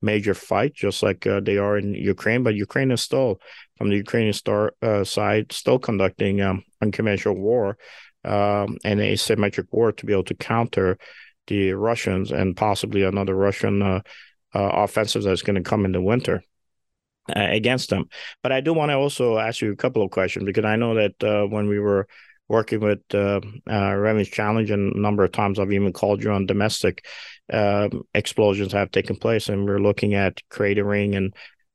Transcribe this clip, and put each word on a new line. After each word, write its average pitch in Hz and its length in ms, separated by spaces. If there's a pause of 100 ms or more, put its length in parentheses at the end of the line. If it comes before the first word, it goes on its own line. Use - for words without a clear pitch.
major 107 320
fight," 117 400
just - 260
like, 101 240
uh, 101 140
they 101 180
are 101 220
in 101 160
Ukraine. 110 480
But 110 120
Ukraine 131 360
is 117 100
still, 131 400 (360)
from 104 120
the 101 60
Ukrainian 107 380
star-, 104 400 (100)
uh, 104 200
side, 107 480
still 127 280
conducting, 98 600
um, 95 220 (180)
unconventional 104 540
war, 107 420 (460)
um, 101 600
and 104 160
asymmetric 101 720
war 110 220
to - 120
be 104 80
able 92 120
to - 100
counter 98 640 (480)
the 98 260
Russians 98 580
and 92 240
possibly 104 480
another 98 320
Russian, 101 460
uh, 95 200 (520)
uh, 95 60
offensive 104 640
that's 95 180
gonna 98 220
come 104 200
in 95 80
the 90 100
winter, 95 420 (920)
uh, 101 140
against 120 400
them. 98 180 (360)
But 123 80
I 131 100
do 156 100
wanna 147 280
also 123 400
ask 110 200
you 107 120
a 98 40
couple 127 280
of 95 80
questions, 95 340
because 101 180
I 107 120
know 117 180
that, 107 300
uh, 104 240
when 104 200
we 104 120
were 101 280 (420)
working 110 320
with, 104 180 (160)
uh, 101 260 (260)
uh, 101 280
Ravens 104 340
Challenge, 107 400
and 101 240
a 101 60
number 104 240
of 90 80
times 101 260
I've 98 140
even 98 200
called 104 320
you 107 60
on 98 160
domestic, 98 580 (480)
um, 101 520 (100)
explosions 101 600
have 101 180
taken 107 240
place, 113 340
and 101 160
we're 101 140
looking 104 340
at 98 380
cratering 101 680
and 95 160 (420)